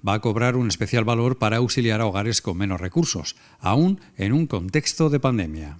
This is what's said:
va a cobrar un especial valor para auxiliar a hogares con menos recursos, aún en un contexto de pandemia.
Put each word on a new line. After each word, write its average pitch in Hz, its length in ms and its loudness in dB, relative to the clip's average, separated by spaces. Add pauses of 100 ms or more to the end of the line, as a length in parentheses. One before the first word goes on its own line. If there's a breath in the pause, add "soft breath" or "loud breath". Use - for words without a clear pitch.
va 98 100 2
a 110 40 -2
cobrar 120 380 0
un 123 100 0
especial 110 380 0
valor 117 320 0
para 110 180 2
auxiliar 117 460 2
a 113 40 0
hogares 104 360 0
con 90 160 -4
menos 95 240 -2
recursos, 92 560 -2 (220 loud breath)
aún 165 420 2 (160 loud breath)
en 101 160 0
un 160 120 2
contexto 131 640 0
de 143 120 0
pandemia. 80 580 -2